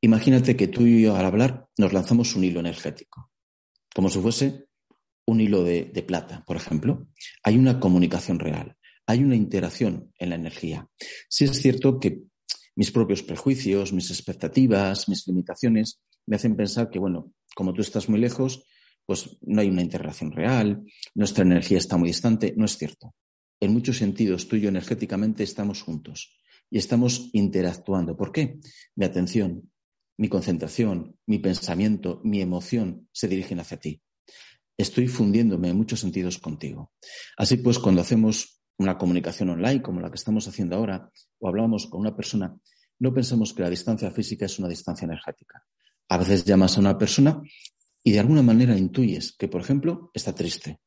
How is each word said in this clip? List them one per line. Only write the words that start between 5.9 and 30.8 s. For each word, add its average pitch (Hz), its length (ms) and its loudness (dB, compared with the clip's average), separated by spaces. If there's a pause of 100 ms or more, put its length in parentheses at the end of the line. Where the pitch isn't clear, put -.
plata, 85 420 -6
por - 120 -6
ejemplo. 80 500 -2 (360)
Hay 104 120 4
una 127 240 6
comunicación 90 600 2
real, 80 380 -6 (280)
hay 120 180 4
una 135 120 4
interacción 95 840 -2
en 90 120 -6
la 85 60 -4
energía. 80 520 -10 (420)
Sí - 160 2
es 139 140 2
cierto 131 400 2
que - 240 -4 (520)
mis - 160 0
propios 101 320 0
prejuicios, 98 720 -2
mis 90 160 -4
expectativas, 98 1000 0
mis 92 180 -4
limitaciones 110 760 -2 (240)
me 107 100 -2
hacen 107 200 0
pensar 110 340 -2
que, 95 100 -6
bueno, 90 340 -4 (220)
como 92 180 -2
tú 95 80 -4
estás - 280 -4
muy 107 100 2
lejos, 131 440 -2 (420)
pues - 360 -8
no 107 200 0
hay 101 80 2
una 92 120 2
interrelación 80 500 -6
real, 104 520 0 (320)
nuestra 101 280 0
energía 90 360 4
está 90 180 -2
muy 85 120 2
distante. 110 460 0
No 107 100 2
es - 120 -4
cierto. - 380 -12 (440)
En 101 140 2
muchos 120 240 0
sentidos, 98 500 0
tú - 80 -4
y 107 60 2
yo 101 80 2
energéticamente 101 720 -2
estamos 101 380 -6
juntos - 560 -12 (320)
y 113 80 -2
estamos 120 560 0
interactuando. 95 840 0
¿Por - 160 -6
qué? 143 280 -4 (360)
Mi 98 100 0
atención, 90 680 -2 (460)
mi 107 120 -2
concentración, 90 960 -4